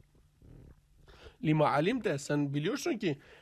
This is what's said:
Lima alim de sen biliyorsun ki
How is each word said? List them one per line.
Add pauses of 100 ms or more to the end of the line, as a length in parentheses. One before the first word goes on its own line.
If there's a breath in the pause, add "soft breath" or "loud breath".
(1400 loud breath)
Lima
alim
de
sen
biliyorsun
ki (240 loud breath)